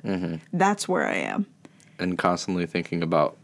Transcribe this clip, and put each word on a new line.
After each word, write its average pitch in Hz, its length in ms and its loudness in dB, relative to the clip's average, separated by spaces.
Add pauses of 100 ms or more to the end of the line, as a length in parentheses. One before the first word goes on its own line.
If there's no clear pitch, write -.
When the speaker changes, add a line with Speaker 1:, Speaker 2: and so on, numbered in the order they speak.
Speaker 1:
Mm-hmm. 90 340 -2 (160)
Speaker 2:
That's 196 360 2
where 175 180 2
I - 100 0
am. 65 300 -2 (520)
Speaker 1:
And 90 180 -2
constantly 90 500 0
thinking 85 360 -2
about 80 420 2